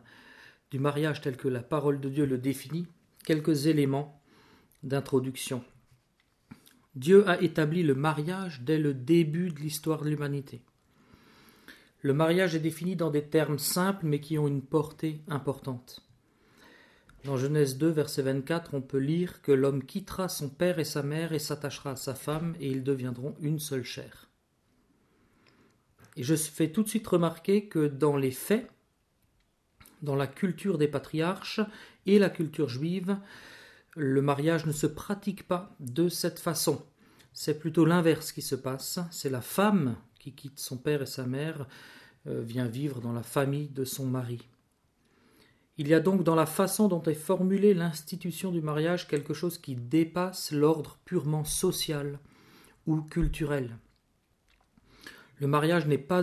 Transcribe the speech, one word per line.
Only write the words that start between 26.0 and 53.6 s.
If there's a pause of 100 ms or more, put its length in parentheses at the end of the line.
Et
je
fais
tout
de
suite
remarquer
que
dans
les
faits, (1300)
dans
la
culture
des
patriarches (460)
et
la
culture
juive, (800)
le
mariage
ne
se
pratique
pas
de
cette
façon. (520)
C'est
plutôt
l'inverse
qui
se
passe. (120)
C'est
la
femme (200)
qui
quitte
son
père
et
sa
mère, (580)
euh,
vient
vivre
dans
la
famille
de
son
mari. (1400)
Il
y
a
donc
dans
la
façon
dont
est
formulée
l'institution
du
mariage
quelque
chose
qui
dépasse
l'ordre
purement
social (680)
ou
culturel. (1600)